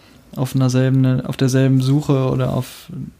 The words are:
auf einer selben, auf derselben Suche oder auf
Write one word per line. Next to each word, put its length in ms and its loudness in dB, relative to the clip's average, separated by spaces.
auf 220 -4
einer 140 2
selben, 500 2
auf 160 -6
derselben 460 2
Suche 480 0
oder 240 -2
auf 360 -8